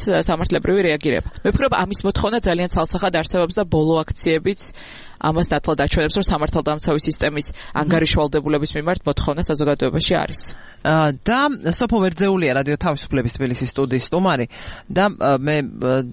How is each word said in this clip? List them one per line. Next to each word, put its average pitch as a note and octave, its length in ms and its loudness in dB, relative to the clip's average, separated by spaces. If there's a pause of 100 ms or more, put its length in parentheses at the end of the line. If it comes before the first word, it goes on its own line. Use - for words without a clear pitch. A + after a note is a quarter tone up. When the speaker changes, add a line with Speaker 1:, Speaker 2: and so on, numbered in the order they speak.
Speaker 1:
ა, F3 160 2
სამართლებრივი F3 640 0
რეაგირება. D3 500 0
მე - 160 -2
ვფიქრობ, B3+ 240 2
ამის F#3 280 -2
მოთხოვნა G#3 380 0
ძალიან F3 300 0
ცალსახად F3+ 460 0
არსებობს E3+ 400 0
და G#3+ 100 0
ბოლო D#3+ 320 2
აქციებიც D#3+ 640 0 (540)
ამას D#3+ 340 0
ნათლად D3 320 0
აჩვენებს, D3+ 320 0
რომ G3+ 120 0
სამართალდამცავი D3+ 760 0
სისტემის D3+ 460 -2
Speaker 2:
მმ. - 100 -8 (160)
Speaker 1:
ანგარიშვალდებულების D3+ 1000 2
მიმართ D#3+ 280 -2
მოთხოვნა D3 400 0
საზოგადოებაში D3 720 0
არის. D#3 280 0 (340)
Speaker 2:
ა, - 180 0 (200)
და A3 260 0 (260)
სოფო A3+ 320 0
ვერძეულია, F#3 560 2
რადიო C#3 240 0
თავისუფლების C#3 560 0
თბილისის B2 380 -2
სტუდიის C3 340 0
სტუმარი E3 400 0 (380)
და, F#3 220 2
ა, C#3+ 300 2
მე, C#3 200 0
ა, B2+ 380 0 (200)